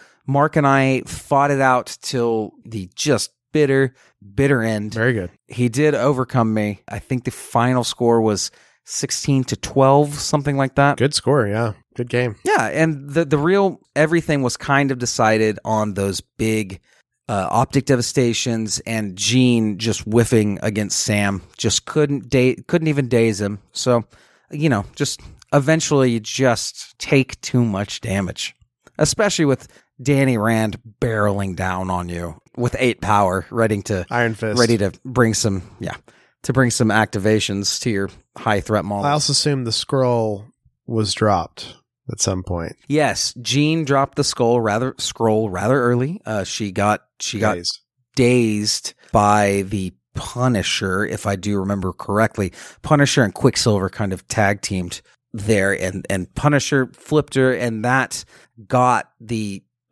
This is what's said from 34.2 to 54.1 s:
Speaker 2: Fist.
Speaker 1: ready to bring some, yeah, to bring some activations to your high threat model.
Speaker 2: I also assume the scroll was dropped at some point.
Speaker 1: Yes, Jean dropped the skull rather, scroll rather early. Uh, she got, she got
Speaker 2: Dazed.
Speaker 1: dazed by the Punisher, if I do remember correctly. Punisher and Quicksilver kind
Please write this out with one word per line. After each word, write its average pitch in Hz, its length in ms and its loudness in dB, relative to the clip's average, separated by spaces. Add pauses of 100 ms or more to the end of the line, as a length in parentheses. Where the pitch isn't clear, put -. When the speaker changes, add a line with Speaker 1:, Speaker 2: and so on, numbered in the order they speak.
Speaker 2:
Fist. 110 260 -2
Speaker 1:
ready 117 180 4
to 95 140 0 (120)
bring 117 300 2
some, 98 280 -2 (180)
yeah, - 160 -10 (480)
to - 80 -2
bring 123 180 2
some 110 200 0
activations 104 880 0
to 123 100 -2
your 98 180 -2 (280)
high 104 240 0
threat 101 240 -2
model. 101 220 -4
Speaker 2:
I 143 40 2
also 143 220 0
assume 135 320 -2
the 113 80 -4
scroll 117 760 0 (400)
was 110 280 -2
dropped - 600 0 (380)
at - 80 -12
some 92 240 -2
point. 85 320 -6 (100)
Speaker 1:
Yes, 143 560 0
Jean 151 420 0
dropped 139 300 0
the 143 80 -2
skull 120 380 2
rather, 110 380 -2
scroll 110 520 0
rather 110 320 0
early. 123 420 0
Uh, 107 200 -4
she 104 260 -6
got, 101 300 0 (180)
she - 220 -8
got 107 160 2
Speaker 2:
Dazed. - 240 -8 (340)
Speaker 1:
dazed 113 800 0 (180)
by 104 540 4
the 95 260 -4 (220)
Punisher, 104 920 -2
if - 220 -6
I 101 80 0
do 101 240 -4
remember 95 340 -2
correctly. 104 600 0 (300)
Punisher 143 420 2
and 95 100 -2
Quicksilver 104 560 0
kind 98 220 -4